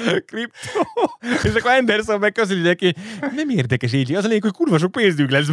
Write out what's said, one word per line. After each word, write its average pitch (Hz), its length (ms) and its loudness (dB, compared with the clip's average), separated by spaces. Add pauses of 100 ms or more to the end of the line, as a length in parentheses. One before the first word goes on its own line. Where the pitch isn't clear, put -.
(260)
kriptó?” - 560 -6 (600)
És 208 120 0
akkor 226 160 2
Anderson 220 480 2
meg 208 120 2
közöli 196 300 0
neki, 175 320 2 (420)
„Nem 302 140 -2
érdekes, 123 440 0
A 139 40 2
J, 135 180 0
az 196 80 0
a 208 40 0
lényeg, 220 160 0
hogy 214 80 0
kurva 240 260 2
sok 175 140 0
pénzünk 165 400 2
lesz 143 200 2